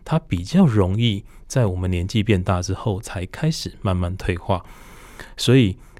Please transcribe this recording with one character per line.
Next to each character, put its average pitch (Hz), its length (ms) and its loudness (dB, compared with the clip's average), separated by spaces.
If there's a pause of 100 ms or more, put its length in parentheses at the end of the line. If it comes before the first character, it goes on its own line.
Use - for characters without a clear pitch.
它 160 140 0
比 87 240 -4
较 175 220 4
容 104 340 2
易 110 240 0 (240)
在 127 180 0
我 92 100 -2
们 90 140 -2
年 90 180 0
纪 107 140 0
变 95 200 2
大 90 200 0
之 95 120 -4
后 98 280 -4
才 90 240 -8
开 - 240 -4
始 175 320 -6
慢 95 140 0
慢 90 200 -2
退 90 220 -4
化。 90 260 -4 (720)
所 - 220 4
以 104 200 2 (220)